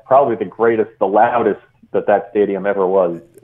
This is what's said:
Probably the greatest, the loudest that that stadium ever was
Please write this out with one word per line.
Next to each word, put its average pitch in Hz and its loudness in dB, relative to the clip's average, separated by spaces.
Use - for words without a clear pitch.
Probably 127 2
the 107 -6
greatest, 110 -2
the 101 0
loudest 107 0
that 98 -4
that 98 0
stadium 98 -2
ever 98 -2
was 90 0